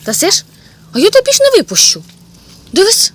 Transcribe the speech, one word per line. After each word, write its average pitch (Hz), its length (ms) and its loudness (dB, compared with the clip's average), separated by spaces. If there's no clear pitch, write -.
Дасиш? - 400 -4
А 233 60 -6
я 349 120 2
тебе 523 160 2
більш 554 140 0
не 554 100 2
випущу. 233 520 0
Дивись, 403 420 0